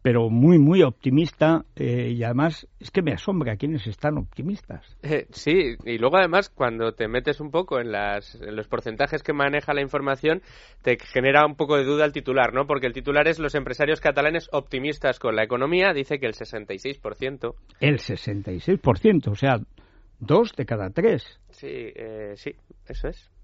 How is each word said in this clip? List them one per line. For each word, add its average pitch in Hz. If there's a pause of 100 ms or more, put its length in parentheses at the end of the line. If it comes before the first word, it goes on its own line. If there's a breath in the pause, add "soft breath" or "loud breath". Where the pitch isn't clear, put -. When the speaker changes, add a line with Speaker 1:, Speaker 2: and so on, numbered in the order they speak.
Speaker 1:
pero 117
muy, 135
muy 165
optimista, 151 (100)
eh, 120
y 117
además 131 (100)
es -
que 196
me 147
asombra 151
quiénes 143
están 151
optimistas. -
Speaker 2:
Eh, 147
sí, 147 (100)
y 117
luego 135
además 185
cuando 113
te 110
metes 127
un 147
poco 160
en 120
las, 101
en 107
los 107
porcentajes 127
que 160
maneja 143
la 143
información, 139 (400 soft breath)
te 123
genera 135
un 147
poco 147
de 139
duda 147
el 151
titular, 131
¿no? 135
Porque 143
el 120
titular 139
es 160
"Los 143
empresarios 143
catalanes 151
optimistas 143
con 113
la 110
economía", 147
dice 139
que 131
el 110
sesenta 107
y 95
seis 139
por 104
ciento. 127 (240)
Speaker 1:
El 147
sesenta 101
y 87
seis 190
por 117
ciento, 180
o 104
sea, 135 (600 soft breath)
dos 202
de 127
cada 101
tres. 170 (240)
Speaker 2:
Sí, -
eh, 110
sí, 143 (320)
eso -
es. - (140)